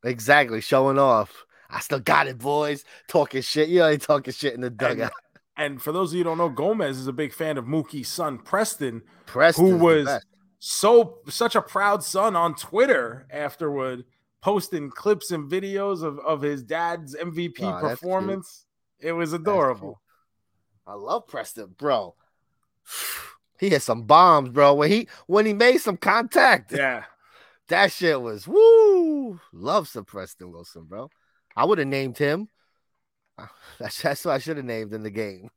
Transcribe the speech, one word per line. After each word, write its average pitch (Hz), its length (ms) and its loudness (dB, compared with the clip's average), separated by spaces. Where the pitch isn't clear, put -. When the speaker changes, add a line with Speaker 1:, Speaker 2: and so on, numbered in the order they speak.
Speaker 1:
Exactly, 120 560 2
showing 135 400 2
off. 117 460 2
"I - 120 -10
still - 180 -6
got 147 300 2
it, 131 100 -12
boys." 147 460 -4
Talking 139 340 0
shit. 151 280 0
You 180 100 4
know, 160 100 6
he 151 80 2
talking 135 340 -2
shit 135 220 -6
in 120 60 -12
the 123 80 -6
Speaker 2:
And, 117 100 -12
Speaker 1:
dugout. 113 340 -4
Speaker 2:
and 143 260 -8
for 151 80 -8
those 170 220 -2
of 175 60 -4
you 175 40 -2
who 170 80 -2
don't 160 80 -6
know, 170 100 0
Gomez 147 500 -4
is 131 100 -8
a 135 40 -6
big 143 200 -6
fan 156 260 -6
of 120 60 -10
Mookie's 147 440 -6
son, 151 300 -6
Preston, 135 640 -4
Speaker 1:
Preston's 160 420 4
Speaker 2:
who 180 100 4
Speaker 1:
the 165 60 4
Speaker 2:
was 160 200 6
Speaker 1:
best. 135 220 -4
Speaker 2:
so, 226 580 4
such 233 280 -2
a 214 60 2
proud 202 420 0
son 196 320 0
on 170 180 0
Twitter 139 760 0
afterward, 139 720 -6
posting 180 480 -4
clips - 420 -4
and 147 180 -8
videos 196 540 -6
of, 143 160 -8
of 151 220 -2
his 147 200 -4
dad's 160 540 -6
M 165 180 -10
V 170 140 -6
P 170 160 -10
Speaker 1:
Aw, 196 80 -4
that's 175 100 -8
cute. 147 160 -2
Speaker 2:
performance. 190 680 -8
It 160 100 -6
was 165 180 -4
Speaker 1:
That's 165 100 -6
Speaker 2:
adorable. 131 600 -2
Speaker 1:
cute. 98 80 -18
I 104 40 -16
love 208 280 -6
Preston, 104 520 -14
bro. 117 360 -2
<sighs> - 100 -18
He 196 120 -2
hit 147 120 4
some 117 220 -4
bombs, 151 460 6
bro. 143 240 6
When 147 160 2
he, 220 160 0
when 208 200 2
he 214 60 0
made 240 260 4
some 202 200 -4
contact. 226 760 2
Speaker 2:
Yeah. 131 320 -4
Speaker 1:
That 185 240 2
shit 160 280 0
was, 110 280 -10
woo! 359 920 6
Love 143 360 -2
some 104 180 -12
Preston 92 460 -16
Wilson, 85 320 -20
bro. 104 260 -16
I 113 100 0
would've 170 200 0
named 135 320 -6
him. 156 300 -2
<laughs> 113 80 -18
That's, 107 240 -10
that's 143 220 -4
what 165 80 -2
I 135 60 0
should've 147 260 -8
named 110 300 -8
in 110 80 -10
the 107 80 -8
game. 101 460 -10